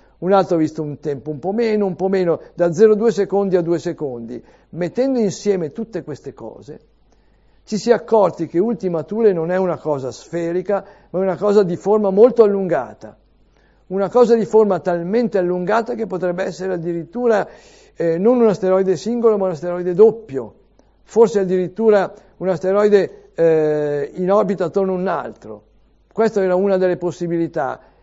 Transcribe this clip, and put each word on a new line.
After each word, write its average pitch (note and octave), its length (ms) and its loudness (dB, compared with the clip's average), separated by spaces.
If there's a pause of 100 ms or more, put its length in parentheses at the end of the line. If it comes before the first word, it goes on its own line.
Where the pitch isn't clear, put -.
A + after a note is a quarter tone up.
(180)
un F3+ 160 0
altro F3+ 240 2
ha - 20 0
visto D#3 220 -2
un D3 180 -8
tempo D3 300 -8
un D3 100 -8
po' F#3 140 -6
meno, G#3+ 320 0
un F3+ 100 -4
po' F#3+ 140 -2
meno, F3+ 320 0 (120)
da F3 200 0
zero G#3+ 220 4
due A3 160 0
secondi F#3+ 440 -2
a F3 60 2
due E3+ 180 -2
secondi. B2 640 -10 (280)
Mettendo A#3+ 480 -2
insieme F#3+ 520 -2
tutte A3 320 -10
queste C#3+ 300 -14
cose, A#2 460 -18 (840)
ci G#3+ 120 -6
si A3 120 -2
è A#3 40 6
accorti F#3+ 540 2
che D#3+ 120 -2
Ultima F#3 440 -2
Thule G#3+ 300 2
non E3 180 -2
è F#3 60 0
una F3+ 200 0
cosa C3+ 340 -4
sferica, F3 720 -4 (240)
ma E3+ 100 -4
è - 20 0
una F#3+ 140 -2
cosa G3+ 280 2
di F3 120 -2
forma G#3 360 0
molto A#3 320 6
allungata. D#3 720 -2 (680)
Una F#3+ 220 -4
cosa A#3+ 260 6
di A3 100 0
forma G#3 340 4
talmente F3+ 580 -2
allungata F#3 580 -2
che A3 120 -6
potrebbe F3+ 360 -4
essere F#3 300 -6
addirittura, F3 720 -2 (480)
eh, E3 220 -2
non A#3 220 2
un A3+ 80 6
asteroide F#3 480 2
singolo, A3+ 420 0
ma F#3+ 80 -2
un F#3 60 -2
asteroide F3 420 -6
doppio. E3+ 600 2 (500)
Forse G3+ 360 2
addirittura F#3 760 0 (240)
un F3 100 -6
asteroide, G3 880 0
eh, D3+ 800 0
in F3+ 180 -2
orbita G3 340 0
attorno F#3+ 280 -2
a - 20 -4
un F3+ 120 -4
altro. A2+ 560 -8 (480)
Questa A3 300 0
era F#3 140 2
una G3 220 2
delle F#3 200 0
possibilità E3+ 840 -4 (240)